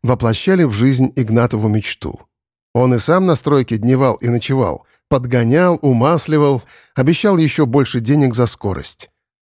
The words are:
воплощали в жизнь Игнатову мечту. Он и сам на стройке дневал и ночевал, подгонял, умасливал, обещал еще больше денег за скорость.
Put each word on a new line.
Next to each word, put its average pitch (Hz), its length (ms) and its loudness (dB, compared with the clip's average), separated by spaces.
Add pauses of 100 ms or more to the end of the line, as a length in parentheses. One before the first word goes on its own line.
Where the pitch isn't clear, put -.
воплощали 123 640 0
в 123 80 0
жизнь 127 440 0
Игнатову 113 520 0
мечту. - 520 -6 (520)
Он 127 220 2
и 120 40 0
сам 180 280 0
на 170 80 2
стройке 131 440 -2
дневал 127 380 2
и 117 120 -6
ночевал, 120 580 -2 (220)
подгонял, 127 760 0
умасливал, 143 800 0 (320)
обещал 175 420 0
еще 156 300 0
больше 123 340 0
денег 131 340 2
за 120 120 0
скорость. - 640 -8 (320)